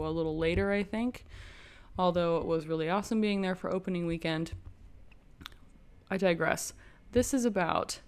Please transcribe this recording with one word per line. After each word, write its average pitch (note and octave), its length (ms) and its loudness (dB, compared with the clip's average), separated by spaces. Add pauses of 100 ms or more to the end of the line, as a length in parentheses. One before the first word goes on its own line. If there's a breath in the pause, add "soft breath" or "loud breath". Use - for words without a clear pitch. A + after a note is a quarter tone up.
a D#3 80 -2
little D#3+ 260 -2
later, F3 340 2
I G3+ 140 2
think, A3+ 400 -4 (760 loud breath)
although F3 380 4
it D3+ 100 -2
was E3 220 0
really D#3+ 220 0
awesome G#3 300 0
being G#3 200 2
there F#3 160 0
for - 180 -4
opening F#3 320 -2
weekend. E3 460 -2 (1600)
I G3 60 0
digress. E3+ 580 2 (360 loud breath)
This B3 240 2
is B3+ 100 4
about F#3+ 640 0